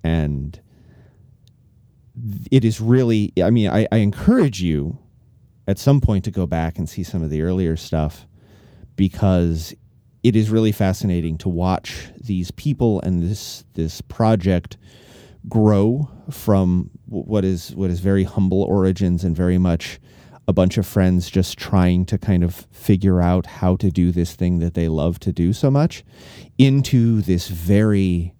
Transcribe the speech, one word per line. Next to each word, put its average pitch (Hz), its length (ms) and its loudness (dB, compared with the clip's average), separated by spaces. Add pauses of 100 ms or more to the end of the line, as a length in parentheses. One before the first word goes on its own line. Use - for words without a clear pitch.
And 76 560 -2 (1900)
it 127 140 4
is 110 140 0
really, 113 640 0
I 90 80 2
mean, 113 200 2
I, 104 220 0
I 110 60 2
encourage 113 640 2
you 80 360 -2 (720)
at 98 100 -2
some 139 240 2
point 101 240 0
to 104 60 -4
go 90 160 -2
back 80 300 -2
and 78 120 -6
see 92 140 -8
some 85 180 -6
of 78 80 -4
the 76 120 -2
earlier 87 340 0
stuff, 78 500 -4 (720)
because 90 760 0 (500)
it 110 120 4
is 107 140 2
really 110 220 2
fascinating 87 680 -2
to 95 120 -6
watch 90 600 -4 (100)
these 92 320 -6
people 123 500 -2
and 87 220 -2
this, - 400 -8 (120)
this 82 260 -6
project 98 760 0 (680)
grow 107 640 2 (200)
from 92 600 0 (180)
w-, 98 160 -8
what 101 220 -2
is, 92 300 -4
what 95 140 -2
is 87 120 -4
very 98 220 2
humble 92 400 0
origins 92 600 2
and 85 120 0
very 90 220 2
much 87 420 0 (500)
a - 20 0
bunch 92 280 2
of 95 80 -2
friends 90 420 2
just - 300 -2
trying 90 480 2
to 104 100 -4
kind 87 260 0
of 87 280 -4
figure 95 500 2
out 90 240 2
how 92 300 0
to 95 160 0
do 87 200 2
this 85 220 -2
thing 90 240 -2
that 85 160 -2
they 85 140 -2
love 80 320 -2
to 92 120 -4
do 87 220 0
so 139 160 -2
much 143 340 0 (540)
into 127 640 4
this 90 280 0
very 95 920 2